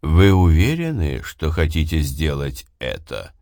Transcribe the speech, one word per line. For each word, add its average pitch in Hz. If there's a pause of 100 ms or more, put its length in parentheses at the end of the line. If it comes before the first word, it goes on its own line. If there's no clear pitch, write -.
«Вы 90
уверены, 92
что -
хотите 80
сделать 71 (120)
это?» — -